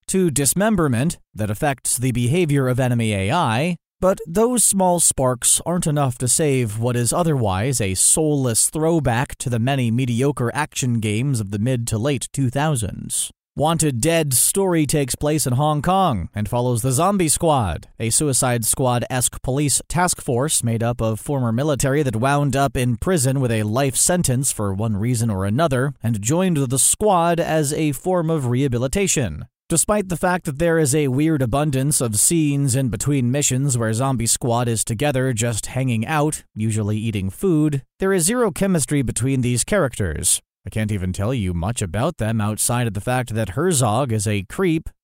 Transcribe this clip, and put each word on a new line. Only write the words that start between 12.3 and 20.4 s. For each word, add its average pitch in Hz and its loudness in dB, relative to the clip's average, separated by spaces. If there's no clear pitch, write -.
two 135 0
thousands. 139 -4
Wanted 147 0
Dead's 156 2
story 180 2
takes 143 0
place 147 0
in 123 0
Hong 147 2
Kong 170 2
and 104 -4
follows 123 0
the 131 0
Zombie 175 2
Squad, 127 0
a 113 -2
Suicide 123 0
Squad-esque 123 -2
police 139 0
task 175 0
force 135 -2